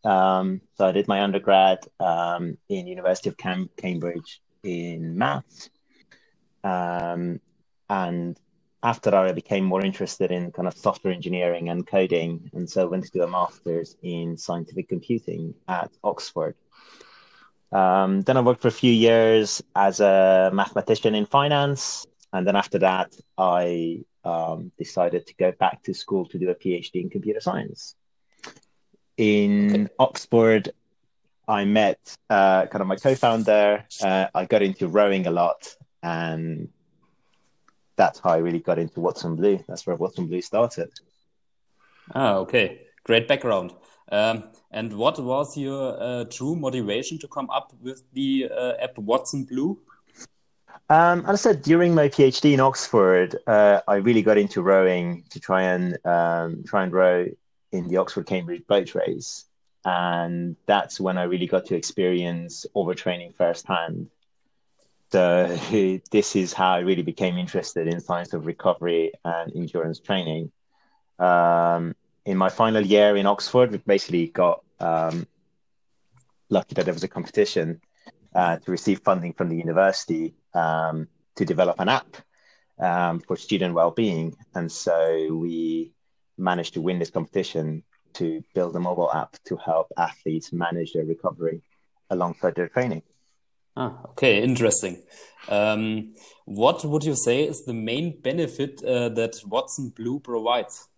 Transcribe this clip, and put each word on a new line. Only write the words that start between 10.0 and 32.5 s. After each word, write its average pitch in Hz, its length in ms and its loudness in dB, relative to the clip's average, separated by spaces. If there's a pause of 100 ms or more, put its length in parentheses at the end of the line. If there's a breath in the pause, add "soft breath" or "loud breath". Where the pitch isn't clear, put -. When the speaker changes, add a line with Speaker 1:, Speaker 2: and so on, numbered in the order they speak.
Speaker 1:
in 87 200 -4
kind 90 160 -6
of 87 80 -6
software 95 380 -2
engineering 87 560 -4
and 87 160 -4
coding. 85 680 -2
And 87 140 -8
so 95 140 -2
I 92 40 2
went 90 180 -4
to - 80 -16
do 90 100 -2
a 85 60 0
master's 85 760 -4
in 85 340 -6
scientific 85 540 -8
computing 85 640 -6 (140)
at 87 240 -6 (120)
Oxford. 78 520 -6 (1160 soft breath)
Um, 95 500 2
then 131 160 2
I 127 40 4
worked 120 200 2
for 123 80 2
a - 20 2
few 127 200 2
years 113 680 6 (140)
as 98 240 2
a 95 540 6
mathematician 107 600 0
in 104 120 0
finance. 143 800 0 (260)
And 92 160 -2
then 101 80 2
after 98 240 0
that, 92 340 0 (240)
I, 87 680 0 (180)
um, 85 540 -6
decided 87 500 -2
to - 80 -20
go - 160 2
back - 320 -2
to 98 100 -8
school 92 340 -4
to 87 120 -12
do 90 120 -2
a - 20 -2
P 92 200 -4
H 85 180 -8
D 90 100 -4
in 92 80 -8
computer 143 320 -4
science. - 540 -8 (1200)
In 104 560 4
Speaker 2:
Okay. 104 140 0 (120)
Speaker 1:
Oxford, 113 720 2 (800)
I 101 160 0
met, 104 500 2 (140)
uh, 95 380 6